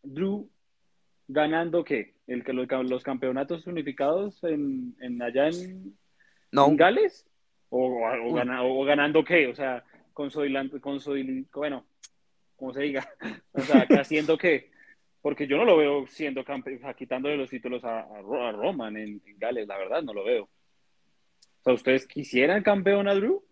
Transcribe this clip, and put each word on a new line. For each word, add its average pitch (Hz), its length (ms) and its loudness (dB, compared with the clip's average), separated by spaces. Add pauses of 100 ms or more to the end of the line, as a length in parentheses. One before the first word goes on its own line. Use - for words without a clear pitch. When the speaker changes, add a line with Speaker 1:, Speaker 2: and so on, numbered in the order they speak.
Speaker 1:
Drew 190 460 -4 (800)
ganando 160 560 2
qué? 117 300 -4 (120)
¿El 123 160 -6
que 131 120 -6
lo-, 127 100 -2 (200)
los 127 180 -2
campeonatos 135 640 -4
unificados 165 800 -2
en, 139 560 -4
en 123 220 -8
allá 127 260 2
en, 185 460 -8 (560)
Speaker 2:
No. 139 180 8
Speaker 1:
en 151 80 6
Gales? 240 500 4 (420)
¿O, 123 160 -2
o, 123 240 0
o 120 220 -2
Speaker 2:
Uy. 117 80 0
Speaker 1:
gana-, 123 260 -2
o 131 200 0
ganando 147 400 4
qué? 165 240 4
O 120 60 -6
sea, 131 300 -6 (300)
consolidando, 139 680 -4
consolid-, 135 720 -6
bueno, 143 320 -6 (720)
como 131 160 -10
se 135 80 -6
diga. 139 260 -2 (140)
<laughs> - 320 -12
O - 80 -4
sea, 135 260 0
¿que 156 120 4
haciendo 156 400 0
qué? 160 320 0 (520)
Porque 147 260 -4
yo 139 80 0
no 202 80 2
lo 202 120 8
veo 143 300 2
siendo 135 380 -8
campe-, 135 320 -8
o 120 40 -16
sea, 139 140 -12
quitándole 131 420 -4
los 135 140 -4
títulos 123 340 -8
a, 113 160 -4
a 104 220 -16
Ro-, 123 240 -4
a 113 60 -2
Roman 113 440 -4
en, 104 300 -10
en 104 120 -20
Gales, 113 300 -4
la 98 100 -8
verdad, 104 240 -2
no 127 100 -10
lo 101 120 -6
veo. 113 200 0
O - 1160 -20
sea, 127 100 4
¿ustedes 131 340 2
quisieran 147 560 2
campeón 202 440 4
a 202 80 2
Drew? 240 380 0